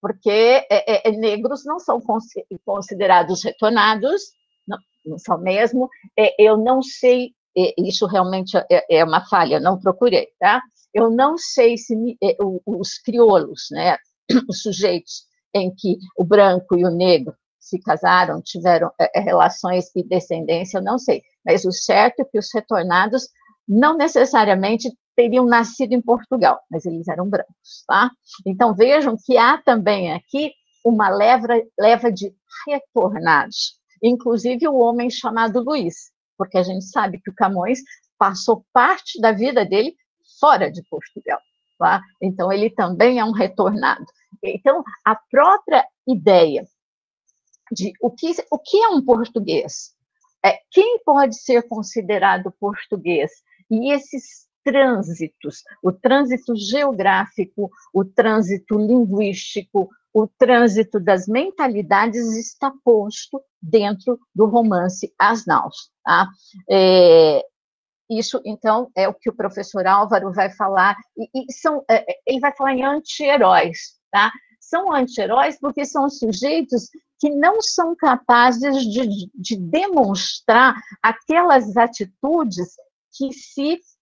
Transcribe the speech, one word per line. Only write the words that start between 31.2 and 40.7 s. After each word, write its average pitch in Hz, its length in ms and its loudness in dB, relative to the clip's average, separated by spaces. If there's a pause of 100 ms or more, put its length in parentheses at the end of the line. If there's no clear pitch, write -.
leva 233 320 4
de 190 200 -8 (360)
retornados, 185 1120 -2 (240)
inclusive 240 640 -2
o 277 100 0
homem 240 320 0
chamado 226 540 -2
Luís, 247 480 -6 (260)
porque 190 220 -2
a 180 40 2
gente 190 220 -6
sabe 208 340 -4
que 196 120 -14
o - 40 -20
Camões 202 440 -2 (400)
passou 196 520 0
parte 269 480 0
da 226 120 2
vida 220 340 0
dele 214 300 -2 (440)
fora 254 320 2